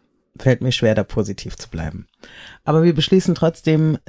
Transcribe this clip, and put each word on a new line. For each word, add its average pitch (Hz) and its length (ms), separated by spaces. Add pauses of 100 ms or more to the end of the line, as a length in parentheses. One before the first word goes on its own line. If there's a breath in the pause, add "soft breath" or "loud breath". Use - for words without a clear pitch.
(400)
Fällt 127 220
mir 127 100
schwer, 110 240
da 104 80
positiv 98 540
zu - 120
bleiben. 80 380 (560 loud breath)
Aber 160 200
wir 170 120
beschließen 180 400
trotzdem 156 720